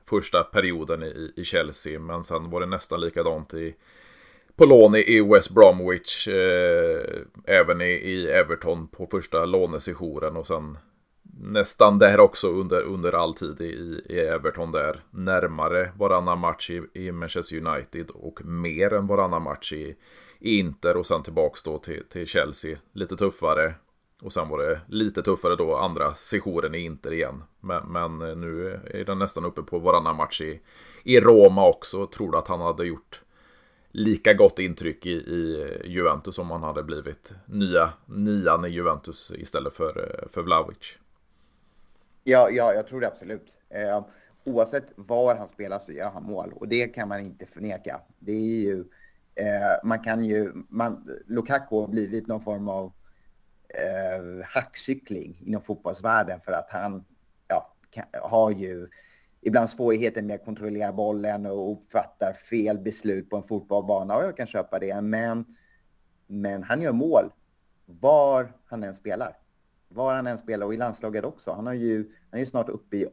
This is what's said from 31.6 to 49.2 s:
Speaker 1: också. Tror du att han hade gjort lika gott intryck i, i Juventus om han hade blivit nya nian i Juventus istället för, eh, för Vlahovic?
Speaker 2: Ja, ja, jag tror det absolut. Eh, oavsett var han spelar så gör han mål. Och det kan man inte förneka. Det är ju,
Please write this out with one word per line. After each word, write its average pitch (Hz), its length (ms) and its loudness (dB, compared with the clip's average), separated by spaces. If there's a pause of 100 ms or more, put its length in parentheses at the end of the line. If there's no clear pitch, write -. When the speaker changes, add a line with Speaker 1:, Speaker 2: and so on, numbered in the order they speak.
Speaker 1:
också. - 380 2
Tror 90 260 -6
du 78 60 2
att 80 100 -2
han 87 120 -2
hade 85 260 -2
gjort - 340 -12 (720)
lika 107 440 4
gott 101 240 8
intryck 85 480 -6
i, 90 40 -4
i 80 640 -4 (120)
Juventus 87 540 -2
om 87 120 -8
han 82 120 -8
hade 78 200 -6
blivit 73 500 -12 (140)
nya 87 440 0 (160)
nian 101 580 0
i 87 40 -6
Juventus 85 680 -6
istället 71 380 -8
för, 50 480 -6
eh, - 80 -14
för 90 120 -8
Vlahovic? - 560 -4 (1300)
Speaker 2:
Ja, 127 260 6
ja, 117 240 2
jag 107 120 -2
tror 131 140 -12
det 117 60 -2
absolut. - 540 -12 (100)
Eh, 104 340 -4 (400)
oavsett 131 520 -2
var 120 400 0
han 104 120 -12
spelar 98 300 -10
så 95 140 -18
gör 87 180 -8
han 92 120 -14
mål. 90 340 -10
Och - 120 -12
det 120 200 0
kan 117 200 -10
man 101 120 -8
inte 92 260 -16
förneka. 92 540 -12 (180)
Det 101 140 -10
är 110 280 -2
ju, 98 240 -4 (500)